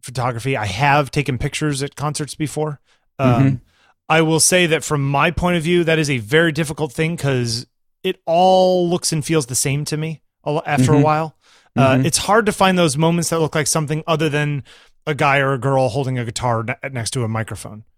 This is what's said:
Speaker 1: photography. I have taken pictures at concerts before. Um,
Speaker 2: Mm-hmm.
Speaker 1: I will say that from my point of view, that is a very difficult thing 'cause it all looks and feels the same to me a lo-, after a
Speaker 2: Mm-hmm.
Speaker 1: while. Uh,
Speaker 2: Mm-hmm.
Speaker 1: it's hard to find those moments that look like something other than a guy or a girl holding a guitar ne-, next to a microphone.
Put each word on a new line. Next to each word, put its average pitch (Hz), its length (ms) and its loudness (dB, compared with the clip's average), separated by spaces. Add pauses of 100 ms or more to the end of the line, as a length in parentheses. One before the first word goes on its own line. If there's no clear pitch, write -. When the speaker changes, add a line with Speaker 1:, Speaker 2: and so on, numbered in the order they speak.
Speaker 1:
photography. 123 540 -4
I 107 100 -4
have 139 440 2
taken 139 280 -2
pictures 143 440 -4
at 143 140 -8
concerts 143 380 -6
before. 151 460 -6 (380)
Um, 127 260 2
Speaker 2:
Mm-hmm. 135 100 2 (560)
Speaker 1:
I 160 120 6
will 160 180 2
say 180 240 4
that 156 200 2
from 143 220 -2
my 143 240 2
point 175 280 0
of 160 40 -2
view, 175 220 2
that 160 140 2
is 151 100 0
a 143 80 0
very 147 340 2
difficult 156 440 -4
thing 165 240 -2
'cause 123 480 -2 (360)
it 185 220 -4
all 185 640 4
looks 170 240 -2
and 160 100 -2
feels 160 240 0
the 127 80 -8
same 143 300 -2
to 151 140 -6
me 160 240 -8 (220)
a 151 80 -4
lo-, 151 120 -2
after 143 280 2
a - 20 6
Speaker 2:
Mm-hmm. 143 100 6
Speaker 1:
while. 156 320 0 (400)
Uh, 131 200 4
Speaker 2:
Mm-hmm. 135 100 2
Speaker 1:
it's 170 100 -2
hard 208 300 2
to 208 60 0
find 190 260 2
those 156 180 2
moments 165 320 0
that 165 100 -2
look 156 160 -2
like 151 120 0
something 156 400 -2
other 160 240 0
than 147 340 -2 (420)
a 156 80 -2
guy 139 260 2
or 139 120 2
a 135 60 -2
girl 131 320 0
holding 131 280 -4
a 120 60 -4
guitar 113 380 -2
ne-, 123 280 -8
next 120 200 -6
to 131 120 -4
a 113 60 -2
microphone. 110 560 -8 (120)